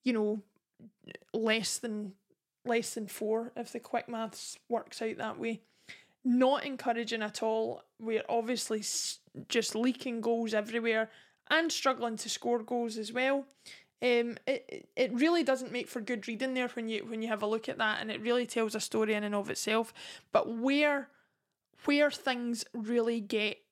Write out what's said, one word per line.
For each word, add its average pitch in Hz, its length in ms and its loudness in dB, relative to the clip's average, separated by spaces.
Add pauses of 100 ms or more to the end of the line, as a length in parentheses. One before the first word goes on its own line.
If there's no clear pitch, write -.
you 254 80 2
know, 214 280 2 (920)
less 220 440 2
than, 214 360 -6 (500)
less 233 300 0
than 214 140 -4
four, 226 500 -2
if 240 160 -10
the 233 80 -8
quick - 260 -4
maths 226 500 -8 (120)
works - 320 -4
out 226 160 -4
that - 200 -6
way. 226 220 -4 (640)
Not 254 420 6
encouraging 233 560 -2
at 214 220 -4
all. 220 400 -2 (160)
We're 226 300 -2
obviously 226 500 0
s-, - 400 -4 (300)
just 226 260 0
leaking 240 460 -2
goals 226 320 0
everywhere 220 560 0 (400)
and 320 220 4
struggling 240 460 0
to 214 120 -8
score 240 340 0
goals 233 340 -2
as 220 140 -6
well. 269 340 2 (600)
Um, 240 400 4
it, - 240 -2
it, - 260 -12
it 247 180 2
really 320 300 6
doesn't 254 280 0
make 240 160 -4
for - 120 -6
good 220 280 -4
reading 247 260 -2
there 254 220 0
when 226 120 -4
you, 220 180 -2
when 220 180 -6
you 226 60 -4
have 214 120 0
a 208 60 0
look 220 200 0
at - 120 -6
that, 214 220 2
and 220 100 -6
it 208 100 -6
really 240 240 2
tells 226 300 0
a 214 40 -2
story 220 360 0
in 208 80 -2
and 208 100 -2
of 202 160 -2
itself. 220 440 0 (380)
But - 140 6 (120)
where, 277 520 2 (760)
where 285 260 6
things 240 640 -2
really 233 460 0
get 214 380 0 (140)